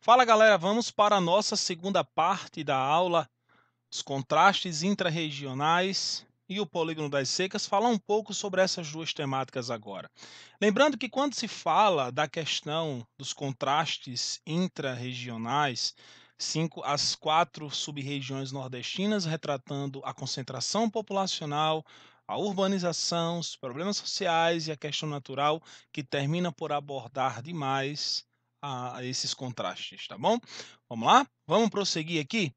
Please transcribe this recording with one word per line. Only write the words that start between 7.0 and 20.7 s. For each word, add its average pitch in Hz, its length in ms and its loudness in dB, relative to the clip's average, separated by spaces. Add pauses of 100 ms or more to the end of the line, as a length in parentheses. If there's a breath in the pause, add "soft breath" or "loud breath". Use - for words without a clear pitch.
das 139 220 0
secas, 185 380 -2
falar 208 200 2
um 226 120 2
pouco 214 340 -2
sobre 185 280 0
essas 180 300 0
duas 156 220 -6
temáticas 131 560 -4
agora. 104 400 -8 (500 loud breath)
Lembrando 226 380 4
que 254 100 -6
quando 269 280 -2
se 226 120 -6
fala 165 640 4
da 151 160 0
questão 151 880 -4
dos 135 160 -10
contrastes 139 1120 -2
intrarregionais, 127 1500 -2 (420 loud breath)
cinco, - 480 -4
as 143 300 -2
quatro 156 560 0
sub-regiões 135 840 -6
nordestinas, 139 720 -4
retratando 143 800 -4
a 131 120 -8
concentração 135 720 -2